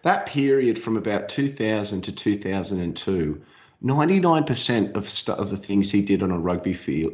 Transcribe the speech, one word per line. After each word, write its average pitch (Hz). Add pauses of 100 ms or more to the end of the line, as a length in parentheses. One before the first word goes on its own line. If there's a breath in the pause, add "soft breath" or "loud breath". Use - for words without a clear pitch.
that 185
period 135
from 113
about 104
two 139
thousand 107
to 104
two 104
thousand 95
and 85
two, 80 (420 loud breath)
ninety-nine 160
percent 117
of 101
stu-, -
of 101
the 98
things 98
he 101
did 98
on 95
a 90
rugby 87
field, 80